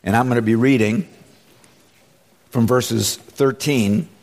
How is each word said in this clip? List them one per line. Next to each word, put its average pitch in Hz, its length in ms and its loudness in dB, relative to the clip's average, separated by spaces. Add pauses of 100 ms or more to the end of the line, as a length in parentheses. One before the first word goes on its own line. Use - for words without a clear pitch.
And 113 120 -2
I'm 123 120 2
gonna 120 160 0
be 107 100 2
reading 113 540 0 (1400)
from 117 160 0
verses 113 480 -2
thirteen 131 920 -2 (160)